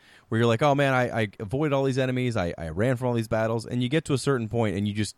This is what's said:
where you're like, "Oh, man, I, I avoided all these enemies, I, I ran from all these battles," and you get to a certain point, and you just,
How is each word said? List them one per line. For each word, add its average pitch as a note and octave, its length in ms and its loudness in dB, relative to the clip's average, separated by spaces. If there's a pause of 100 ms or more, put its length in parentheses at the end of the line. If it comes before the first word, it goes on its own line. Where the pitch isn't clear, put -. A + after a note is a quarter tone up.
(280)
where A2+ 100 0
you're A#2+ 100 4
like, A2+ 140 4
"Oh, C#3+ 120 4
man, C#3 200 2
I, B2 260 0
I G#2+ 80 0 (100)
avoided C3+ 340 -2
all C3+ 120 2
these C3 140 0
enemies, B2+ 380 0
I, F2 220 0
I E2 120 -8
ran A2+ 260 0
from B2 120 -2
all A#2+ 60 0
these A2+ 140 -2
battles," A2+ 380 -2
and B2 160 -4
you B2 60 0
get D#3 180 0
to D3 80 -2
a B2+ 40 2
certain A#2+ 300 0
point, A2 280 0
and G#2 120 0
you G2+ 60 -4
just, G#2 240 -4